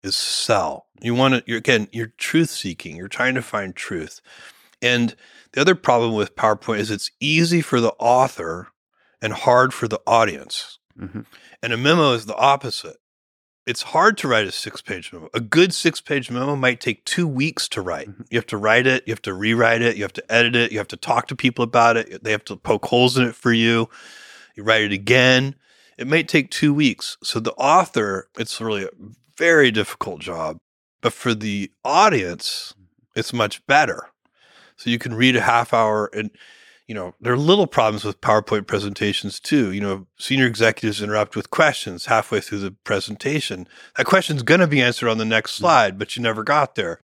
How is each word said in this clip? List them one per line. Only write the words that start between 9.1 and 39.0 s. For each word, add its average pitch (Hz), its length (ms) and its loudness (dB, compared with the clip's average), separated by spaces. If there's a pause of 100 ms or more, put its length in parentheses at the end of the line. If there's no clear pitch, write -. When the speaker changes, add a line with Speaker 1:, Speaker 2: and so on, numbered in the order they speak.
Speaker 1:
and 107 120 -4
hard 127 400 4
for - 160 -6
the 107 180 -4
audience. 104 720 0 (180)
Speaker 2:
Mm-hmm. 92 240 -12 (400)
Speaker 1:
And 117 120 -4
a 113 40 -2
memo 143 360 4
is 110 140 -4
the 107 100 -8
opposite. 135 600 0 (680)
It's 123 160 -6
hard 196 380 2
to - 80 -4
write 110 200 2
a 90 40 -8
six-page - 600 -12
memo. 80 220 -18
A 113 80 -4
good 170 320 2
six-page 143 560 -4
memo 135 260 -4
might 127 240 0
take - 240 -6
two 175 240 -2
weeks 143 420 -4
to 104 120 -6
write. 82 280 -6
Speaker 2:
Mm-hmm. - 200 -20
Speaker 1:
You 117 80 -2
have 110 100 -2
to 110 100 -6
write 117 300 4
it. 127 200 2
You 110 40 -6
have 107 120 -6
to 98 100 -6
rewrite 113 480 2
it. 113 160 0
You 104 60 -6
have 95 100 -8
to - 180 -10
edit 117 240 4
it. 117 160 2
You 107 60 -6
have 101 120 -6
to - 80 -14
talk - 300 -2
to 135 80 -8
people 123 280 0
about 117 340 4
it. 101 260 -6
They 110 80 -2
have 104 140 -2
to 101 100 -12
poke - 300 -2
holes 123 320 4
in 127 100 4
it 110 80 -8
for 120 160 0
you. 113 380 2 (680)
You 101 80 -14
write 110 200 4
it 101 100 0
again. 127 600 2 (420)
It 123 100 -10
might 156 200 0
take 147 240 0
two 147 220 2
weeks. 143 500 0
So - 160 -6
the 113 140 -4
author, 127 840 0
it's 113 240 -8
really 107 220 -4
a 92 60 -8 (480)
very 156 340 6
difficult 98 500 -6
job. 80 360 -8 (440)
But 117 120 -2
for 120 220 -2
the 101 360 -6 (120)
audience, 131 920 0 (420)
it's - 180 -6
much 110 340 -2
better. 139 420 2 (680)
So - 120 -6
you 117 100 0
can 120 140 -8
read 127 220 4
a 110 60 4
half 117 320 2
hour 107 400 2
and, 107 180 -6 (560)
you 110 80 -12
know, 90 260 -10
there 120 120 0
are 127 40 2
little 170 300 4
problems 107 360 0
with 104 180 -8
PowerPoint 107 460 2
presentations 101 720 -4